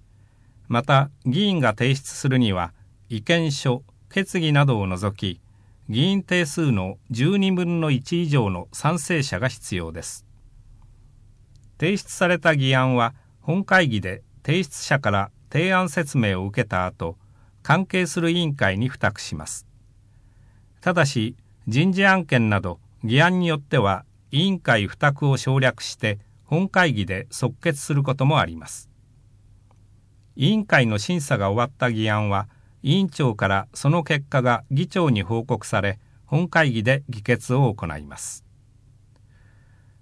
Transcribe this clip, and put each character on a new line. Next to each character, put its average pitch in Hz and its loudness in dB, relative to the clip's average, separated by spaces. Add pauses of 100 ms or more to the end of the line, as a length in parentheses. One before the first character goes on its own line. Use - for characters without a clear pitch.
(680)
ま 117 -2
た、 143 2 (160)
議 156 0
員 190 0
が 127 2
提 120 0
出 - -10
す - -6
る 135 2
に 117 2
は、 87 -4 (360)
意 110 -8
見 165 0
書、 131 -4 (260)
決 190 -4
議 156 0
な 143 4
ど 123 2
を 98 -2
除 95 -4
き、 92 -6 (500)
議 110 0
員 196 2
定 180 0
数 147 0
の 95 -4 (100)
十 143 0
二 190 2
分 175 -2
の 156 0
一 143 -2
以 170 -2
上 131 2
の 90 -8
賛 165 -2
成 160 -2
者 95 -6
が 120 -2
必 - -8
要 82 -6
で 82 -12
す。 - -16 (1500)
提 190 0
出 - -12
さ 185 0
れ 175 2
た 160 2
議 131 2
案 131 4
は、 120 2 (260)
本 185 -2
会 185 4
議 107 0
で 95 -8 (240)
提 175 0
出 - -10
者 - 0
か 113 -2
ら 101 0 (200)
提 180 0
案 185 2
説 147 -2
明 101 2
を 95 -4
受 101 -2
け - -6
た 92 0
後、 85 -8 (460)
関 185 2
係 185 0
す 170 -4
る 165 2
委 170 0
員 160 -2
会 95 2
に 120 0
付 - -10
託 101 0
し - -12
ま 76 -10
す。 - -14 (1160)
た 180 0
だ 170 4
し、 117 -4 (320)
人 139 2
事 190 2
案 190 4
件 117 2
な 101 2
ど、 90 -8 (240)
議 117 2
案 180 2
に 175 0
よ 160 0
っ - -10
て 143 -2
は、 190 2 (260)
委 143 0
員 190 0
会 117 2
付 - -6
託 143 0
を 135 2
省 131 0
略 131 2
し - -10
て、 104 -2 (260)
本 185 0
会 175 2
議 101 -2
で 95 -6
即 - -4
決 156 -2
す - -6
る 143 2
こ 135 -2
と 135 0
も 151 4
あ 95 2
り 82 -8
ま 78 -14
す。 - -18 (1500)
委 135 2
員 214 2
会 143 4
の 107 0
審 180 -2
査 139 -2
が 98 0
終 104 0
わ 120 2
っ 120 -6
た 123 0
議 110 0
案 107 0
は、 98 -2 (340)
委 135 2
員 190 2
長 127 0
か 101 0
ら 98 0
そ - 0
の 165 2
結 147 -2
果 135 0
が 120 2
議 151 0
長 175 0
に 107 2
報 113 -4
告 113 -4
さ 107 0
れ、 98 -2 (260)
本 170 -2
会 160 2
議 113 -2
で 135 0
議 107 -12
決 120 -2
を 127 2
行 95 -8
い 76 -8
ま 71 -16
す。 - -16 (1600)